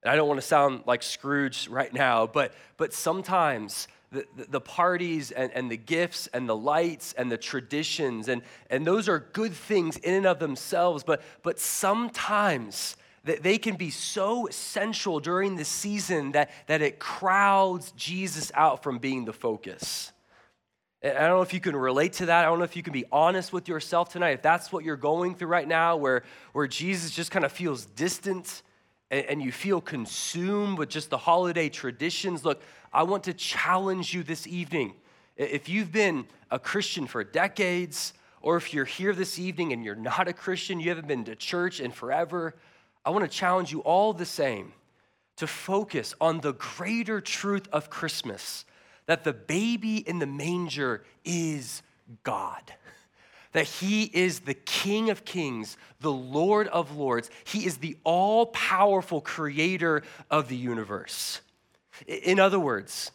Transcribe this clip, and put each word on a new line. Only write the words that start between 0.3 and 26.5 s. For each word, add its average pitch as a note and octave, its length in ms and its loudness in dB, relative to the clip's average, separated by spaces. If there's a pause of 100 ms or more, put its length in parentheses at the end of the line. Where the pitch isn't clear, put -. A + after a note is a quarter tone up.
sound C#3+ 440 4
like A#2+ 160 2
Scrooge C#3 640 -2
right B2+ 260 -4
now, A#2+ 340 4
but, C3+ 260 0 (220)
but - 180 -2
sometimes E3 920 0 (240)
the, C3+ 140 -6 (100)
the, A#2+ 160 -12
the C3+ 100 -2
parties E3+ 680 0
and, B2+ 220 -2
and B2+ 180 -4
the A#2 60 -6
gifts B2+ 500 -2
and B2 200 -4
the A2 80 2
lights D3+ 580 0
and B2 180 -2
the A2+ 60 -2
traditions, B2+ 920 -4
and, B2 140 0 (280)
and C#3 160 0
those G3 220 2
are F3 120 2 (120)
good G#3+ 220 -2
things E3+ 440 0
in F3 160 0
and G3 120 4
of F3 140 6
themselves, D#3+ 680 0
but, D#3+ 160 2 (200)
but - 160 -2
sometimes G3+ 1400 0 (260)
they, D#3 140 0
they F#3 200 2
can A3 180 -2
be E3 140 -4
so G#3 640 -2
central G3+ 680 -2
during F#3 360 0
this D3+ 140 -6
season F3 640 -2
that, D3 180 4 (160)
that D3+ 140 2
it C#3+ 180 0
crowds F#3+ 920 2
Jesus E3 600 -6
out D3 300 4
from B2+ 160 -4
being C3 260 -2
the A2 80 -6
focus. - 760 -6 (920)
And C3+ 160 -2
I D3+ 100 4
don't F#3 100 6
know F#3 40 6
if F#3 120 0
you F#3 60 -2
can C#3+ 160 -2
relate C#3 380 2
to F3+ 140 -4
that. E3+ 160 6
I - 20 6
don't E3+ 140 4
know F3 40 2
if F3 140 -4
you E3+ 60 -8
can E3+ 100 -8
be B2+ 180 -2
honest F3 400 4
with F3+ 160 -4
yourself E3+ 420 0
tonight, F3 220 0
if B2+ 100 -2
that's E3 300 4
what D#3+ 140 -4
you're D#3+ 100 -2
going E3 400 0
through F3 140 -6
right E3 180 2
now, E3 300 4
where, C3 260 2 (300)